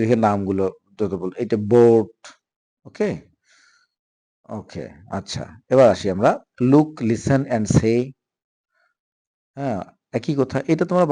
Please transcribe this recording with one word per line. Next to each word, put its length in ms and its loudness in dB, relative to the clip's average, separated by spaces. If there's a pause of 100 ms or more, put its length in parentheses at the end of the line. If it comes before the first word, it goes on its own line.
দেখে 220 2
নামগুলো 400 -2 (320)
যত 240 -4
বল-, 220 -8
এটা 140 -4 (140)
বোট, 420 6 (720)
ওকে? 220 -4 (1500)
ওকে, 280 -14 (320)
আচ্ছা, 260 -10 (300)
এবার 200 8
আসি 220 -6
আমরা 160 0 (400)
look, 180 4 (200)
listen 320 0 (140)
and 100 -2 (120)
say। 220 2 (1600)
হ্যাঁ, 240 -6 (360)
একই 240 -6
কথা, 160 -4 (140)
এটা 180 0
তোমরা 220 2